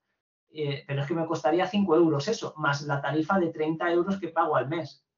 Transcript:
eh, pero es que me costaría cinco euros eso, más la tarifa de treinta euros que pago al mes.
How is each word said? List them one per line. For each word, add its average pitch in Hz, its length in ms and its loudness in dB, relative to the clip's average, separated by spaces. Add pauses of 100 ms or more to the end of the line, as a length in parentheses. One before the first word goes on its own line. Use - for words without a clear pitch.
(540)
eh, 143 320 -6
pero 143 160 -2
es 143 60 -6
que 170 60 -2
me 160 120 -2
costaría 165 400 2
cinco 190 300 2
euros 151 320 4
eso, - 300 -4
más 143 240 0
la 139 180 -2
tarifa 156 380 0
de 170 100 2
treinta 160 420 -2
euros 175 300 0
que 165 80 -6
pago 160 280 2
al 127 120 0
mes. 165 360 -8 (140)